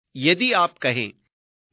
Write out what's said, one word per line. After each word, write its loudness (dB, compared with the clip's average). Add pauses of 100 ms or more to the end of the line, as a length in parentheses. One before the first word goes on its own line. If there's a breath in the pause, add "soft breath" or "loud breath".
(160)
यदि 0
आप 2
कहें, -4 (600)